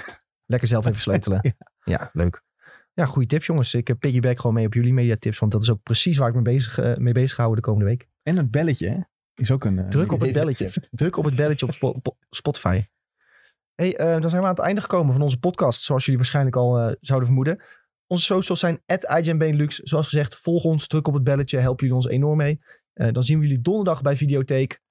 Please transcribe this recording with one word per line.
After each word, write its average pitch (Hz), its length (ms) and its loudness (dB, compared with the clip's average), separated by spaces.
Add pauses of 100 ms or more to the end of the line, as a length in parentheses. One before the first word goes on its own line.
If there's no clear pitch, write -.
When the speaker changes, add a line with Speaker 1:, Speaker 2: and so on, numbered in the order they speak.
(260)
Speaker 1:
<laughs> - 200 -20
Speaker 2:
Lekker 123 220 0
zelf 110 180 0
even 110 140 0
sleutelen. 98 420 0
Speaker 1:
<laughs> - 140 0 (280)
Ja. - 160 -2
Speaker 2:
Ja, - 140 -10
leuk. 87 280 -2 (520)
Ja, 175 120 0
goede 131 220 0
tips, 151 180 -2
jongens. 147 280 0
Ik, 123 160 -2
eh, 120 100 0
piggyback 123 400 0
gewoon 113 160 0
mee 113 100 2
op 107 80 -2
jullie 120 200 2
mediatips, 117 460 0
want 107 120 2
dat 107 100 0
is 113 80 2
ook 107 140 -2
precies 143 340 0
waar 131 120 2
ik 117 60 -2
me 123 60 2
bezig, 120 380 0
eh, 120 160 0
mee 123 180 0
bezig 127 220 2
ga - 80 -2
houden 113 200 2
de - 60 -2
komende 104 200 2
week. 120 180 -4 (160)
Speaker 1:
En 170 140 0
het 135 140 0
belletje, 143 380 0
hè, - 80 -2 (380)
is 117 160 -2
ook 135 140 0
een, 95 140 0
eh, 92 80 -4
Speaker 2:
Druk 147 240 0
op 247 80 0
het 131 140 0
Speaker 1:
mediatiep. 147 240 0
Speaker 2:
belletje. - 240 -6 (100)
Speaker 3:
<laughs> 120 100 -8
Speaker 2:
Druk 175 160 0
op 160 80 -2
het 143 100 0
belletje 147 300 0
op 123 80 -4
Spo-, 131 260 -2
po-, - 180 -8 (120)
Spotify. 98 540 -2 (920)
Hey, 180 200 -2
eh, 165 260 0
dan 165 80 0
zijn 180 120 0
we 196 60 0
aan 185 80 0
het - 80 -4
einde 196 180 0
gekomen 165 320 2
van 135 80 2
onze 135 180 0
podcast, 156 420 0
zoals 131 220 -2
jullie 131 160 2
waarschijnlijk 127 360 0
al, 123 240 2
eh, 117 220 0
zouden 127 260 0
vermoeden. 135 340 0 (460)
Onze 175 180 -2
socials 185 340 0
zijn 170 260 -2
at 190 180 -2
I 165 200 0
G 165 100 0
N 160 40 0
Benelux. 151 420 0
Zoals 156 260 -2
gezegd, 147 300 -2
volg 170 280 0
ons, 160 240 0
druk 156 200 0
op 147 60 0
het 139 100 0
belletje, 139 340 0
helpen 131 300 0
jullie 127 160 2
ons 123 80 -2
enorm 147 260 2
mee. 151 240 0 (320)
Eh, 117 180 0
dan 123 120 0
zien 151 160 2
we 151 80 2
jullie 131 140 0
donderdag 180 400 0
bij 139 140 0
Videotheek. 135 760 0